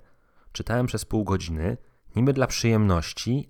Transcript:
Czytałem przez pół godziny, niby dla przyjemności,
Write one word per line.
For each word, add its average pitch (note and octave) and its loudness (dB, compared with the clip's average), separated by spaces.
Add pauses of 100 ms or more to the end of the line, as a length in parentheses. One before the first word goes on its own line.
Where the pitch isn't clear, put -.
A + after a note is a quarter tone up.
(520)
Czytałem A#2+ -2
przez A2+ -4
pół A2 0
godziny, F2 -2 (380)
niby C3 4
dla C3+ 0
przyjemności, G#2+ 0